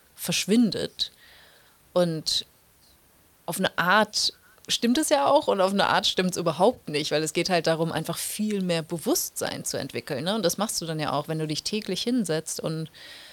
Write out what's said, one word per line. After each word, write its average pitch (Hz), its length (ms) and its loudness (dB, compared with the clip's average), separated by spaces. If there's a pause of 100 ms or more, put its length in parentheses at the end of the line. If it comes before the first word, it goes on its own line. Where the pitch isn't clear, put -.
(140)
verschwindet.“ - 960 0 (840)
Und 165 540 0 (1000)
auf 170 120 -4
eine - 200 -2
Art 202 540 2 (360)
stimmt 240 300 0
es 302 100 0
ja 277 180 4
auch 294 220 4
und 202 120 4
auf 190 120 4
eine 190 160 4
Art 180 180 2
stimmt's 180 300 0
überhaupt 175 520 2
nicht, 147 240 -2
weil 151 100 2
es 156 100 -4
geht 175 180 0
halt 170 160 2
darum, 160 260 2
einfach 160 260 -4
viel 208 440 -2
mehr 170 200 0
Bewusstsein - 840 -4
zu - 140 -6
entwickeln, 131 460 -6
ne? 190 100 0
Und 214 100 0
das - 140 0
machst - 220 -4
du 170 60 -6
dann 160 120 -4
ja 151 140 -2
auch, 143 160 -2
wenn 160 100 -4
du 156 80 -4
dich 151 160 -4
täglich 208 400 -4
hinsetzt 190 580 -2
und 160 300 -6 (420)